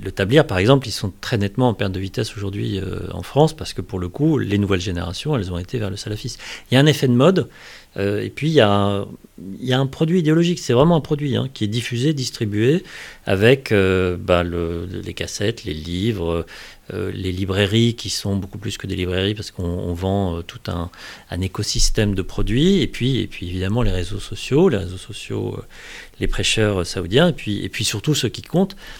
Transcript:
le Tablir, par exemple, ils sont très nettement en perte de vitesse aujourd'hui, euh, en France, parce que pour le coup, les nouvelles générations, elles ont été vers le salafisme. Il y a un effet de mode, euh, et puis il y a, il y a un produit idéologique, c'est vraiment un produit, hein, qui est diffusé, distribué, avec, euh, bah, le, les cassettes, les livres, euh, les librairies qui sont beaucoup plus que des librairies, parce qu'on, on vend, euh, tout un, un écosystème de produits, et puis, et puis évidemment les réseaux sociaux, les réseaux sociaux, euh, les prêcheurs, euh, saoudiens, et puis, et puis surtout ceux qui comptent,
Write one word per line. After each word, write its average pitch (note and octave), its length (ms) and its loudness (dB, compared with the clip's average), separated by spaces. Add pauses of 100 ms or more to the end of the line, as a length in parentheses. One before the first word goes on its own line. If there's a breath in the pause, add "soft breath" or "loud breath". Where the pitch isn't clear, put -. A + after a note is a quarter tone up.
le F#2+ 80 -6
Tablir, A#2+ 340 4
par F#2 120 0
exemple, B2 280 6
ils G#2 60 -6
sont - 300 -4
très A#2+ 160 -2
nettement G2+ 320 2
en - 20 0
perte F#2+ 200 -2
de F#2 60 -4
vitesse G2 380 -6
aujourd'hui, G2+ 420 -4
euh, F#2 340 -6
en F2 100 -8
France, D3+ 340 2
parce - 160 -10
que - 80 -8
pour F#2 180 -6
le F2+ 120 -4
coup, D3+ 260 0
les G2+ 220 0
nouvelles F#2+ 240 2
générations, F#2 520 -4
elles F#2+ 160 -2
ont F2 60 -4
été F#2 220 -6
vers G#2 100 -4
le F#2+ 80 -6
salafisme. G#2+ 420 -8 (320 loud breath)
Il B2 40 2
y - 20 8
a C3+ 40 8
un D3 40 8
effet C#3+ 240 4
de A#2+ 60 6
mode, D#3 340 6 (480 loud breath)
euh, G2+ 240 0
et G#2 80 -4
puis C#3+ 200 -2
il D#3+ 60 0
y C#3 60 8
a, G2+ 460 4 (320)
il G2 260 -12
y B2+ 80 0
a C3 80 4
un C#3 60 2
produit E3 320 0
idéologique, E3 400 2
c'est - 160 0
vraiment E3 220 6
un D3+ 40 4
produit, C#3+ 360 -2
hein, B2 180 0
qui A2 100 -4
est G#2 40 0
diffusé, A#2+ 440 -2
distribué, A#2+ 720 0 (400 loud breath)
avec, A2+ 480 4
euh, F#2 480 4
bah, F2+ 220 4
le, E2+ 420 -2
les F#2 300 -10
cassettes, G#2 500 -4
les E2 80 -6
livres, E2+ 720 -2 (480 loud breath)
euh, F#2+ 200 -6
les F#2+ 200 -6
librairies G2+ 640 2
qui - 160 -10
sont G2 260 -2
beaucoup G2 220 -6
plus G2+ 180 -8
que - 100 -12
des F#2+ 80 -6
librairies, F#2 400 0
parce G#2 160 -12
qu'on, F#2 140 -6
on F2 300 -4
vend, F#2 420 -2
euh, E2+ 60 -8
tout - 260 -14
un, F2 220 -6 (400 loud breath)
un F2+ 100 -6
écosystème G#2 760 0
de F#2+ 80 -2
produits, C3+ 600 2
et G2+ 40 0
puis, A#2+ 340 -2
et F#2+ 60 -2
puis F2 220 -10
évidemment F#2+ 320 -2
les A#2 100 4
réseaux F2+ 300 -2
sociaux, C#3+ 480 0
les B2 80 2
réseaux F#2 220 -4
sociaux, G#2 600 -8
euh, - 60 -12 (560 loud breath)
les F#2 80 0
prêcheurs, G2+ 540 2
euh, - 20 0
saoudiens, G2 440 2
et D3+ 40 2
puis, G2+ 320 -4
et G2 40 -4
puis - 160 -4
surtout B2+ 300 0
ceux B2 140 0
qui - 140 -8
comptent, F#3+ 340 0 (240 loud breath)